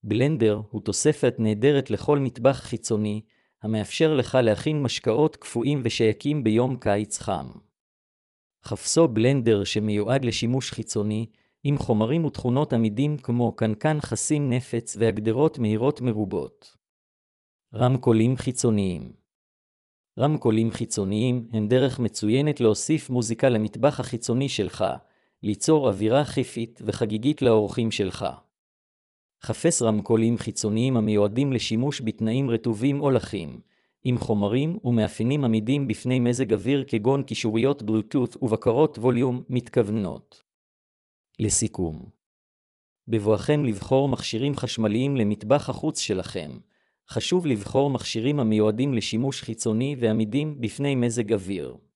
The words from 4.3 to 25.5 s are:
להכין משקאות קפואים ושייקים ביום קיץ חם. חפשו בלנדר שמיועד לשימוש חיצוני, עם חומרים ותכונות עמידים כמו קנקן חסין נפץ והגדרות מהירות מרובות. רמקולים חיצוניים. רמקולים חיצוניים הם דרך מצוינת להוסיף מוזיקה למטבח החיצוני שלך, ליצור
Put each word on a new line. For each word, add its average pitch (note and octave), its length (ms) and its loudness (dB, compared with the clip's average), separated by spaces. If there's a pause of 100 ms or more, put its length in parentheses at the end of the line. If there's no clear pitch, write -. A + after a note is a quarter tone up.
להכין C#3+ 400 2
משקאות C3 540 0
קפואים C3+ 480 -2
ושייקים A#2 600 0
ביום A#2 320 2
קיץ G#2 440 -2
חם. D#2+ 280 -4 (1160)
חפשו D#3+ 440 2
בלנדר A2+ 560 2
שמיועד G#2+ 600 0
לשימוש A#2+ 460 -2
חיצוני, G#2+ 540 -4 (380)
עם A2+ 140 0
חומרים B2 480 0
ותכונות C3+ 480 0
עמידים A#2+ 440 0
כמו A#2+ 340 0
קנקן A#2+ 500 0
חסין C#3+ 480 -2
נפץ A#2+ 500 -4
והגדרות A2+ 600 2
מהירות A#2 420 0
מרובות. G#2 760 -4 (1000)
רמקולים B2 600 4
חיצוניים. G#2 760 -2 (1040)
רמקולים A2+ 520 2
חיצוניים A2+ 840 -2
הם G#2+ 140 0
דרך C3 320 2
מצוינת B2+ 600 0
להוסיף B2 500 2
מוזיקה A#2+ 400 0
למטבח A#2 500 0
החיצוני B2+ 500 -4
שלך, G2 360 -2 (580)
ליצור C#3 440 2